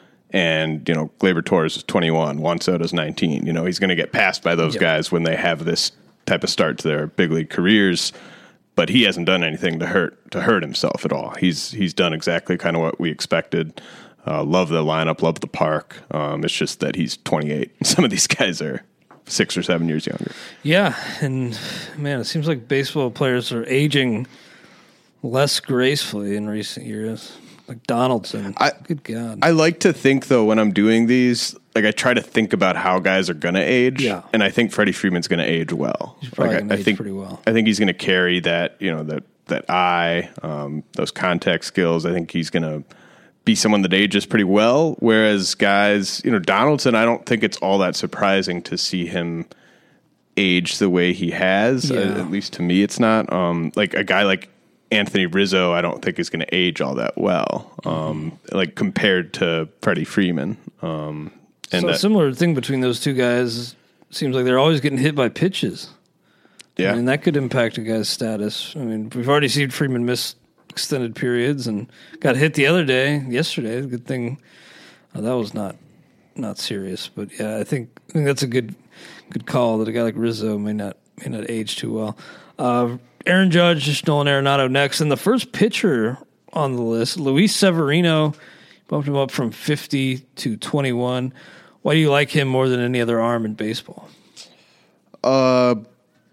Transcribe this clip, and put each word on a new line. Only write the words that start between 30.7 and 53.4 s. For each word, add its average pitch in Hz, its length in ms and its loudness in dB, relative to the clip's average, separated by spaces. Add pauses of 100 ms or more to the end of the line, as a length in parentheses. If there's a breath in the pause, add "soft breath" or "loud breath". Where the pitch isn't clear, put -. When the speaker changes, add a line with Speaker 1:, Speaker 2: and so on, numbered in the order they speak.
Speaker 1:
doing 113 340 4
these, 123 480 2 (180)
like, 110 120 2
I 107 60 4
try 123 220 2
to 120 80 2
think 110 300 -2
about 92 240 2
how 92 240 2
guys 95 300 2
are 87 40 -4
gonna 87 280 0
age. 127 400 2
Speaker 2:
Yeah. 104 220 -2 (100)
Speaker 1:
And 110 100 4
I 98 60 2
think 117 240 0
Freddie 104 180 2
Freeman's 87 380 -2
gonna 85 160 0
age 82 260 -2
well. - 480 -6
Speaker 2:
He's 127 120 -14
probably - 240 0
Speaker 1:
Like, - 20 0
I, - 40 0
Speaker 2:
gonna 104 120 -2
Speaker 1:
I 101 60 2
Speaker 2:
age 98 60 -6
Speaker 1:
think, 101 120 2
Speaker 2:
pretty 101 160 -8
well. 95 340 -12
Speaker 1:
I 113 60 2
think 110 140 4
he's 107 120 2
gonna 98 140 2
carry 90 480 2
that, 85 380 -2
you 95 120 -2
know, 78 120 -4
that, 78 200 -6 (220)
that - 240 -4
eye, 87 600 2 (140)
um, 73 400 -6 (100)
those - 180 -4
contact 87 520 -2
skills. 85 420 0
I 85 60 -2
think 87 200 -4
he's 85 180 -4
gonna 78 340 -4 (640 loud breath)
be 113 100 4
someone 107 280 2
that 92 100 0
ages 98 320 2
pretty 110 180 2
well. 117 560 2
Whereas 110 560 2
guys, 101 720 2
you 127 60 2
know, 107 80 2
Donaldson, 117 540 2
I 113 120 4
don't 117 200 0
think 113 160 0
it's 110 160 -2
all 98 200 0
that 90 180 2
surprising 92 680 0
to 90 140 -8
see 87 280 -4
him 85 400 -4 (880 soft breath)
age 90 420 2
the 101 120 4
way 90 240 4
he 90 180 -2
has. 110 580 2
Speaker 2:
Yeah. 127 100 0
Speaker 1:
Uh, 98 200 -2
at 85 120 -6
least 101 220 -4
to - 100 -8
me, 90 200 4
it's - 160 -2
not. 110 320 2
Um, 85 460 0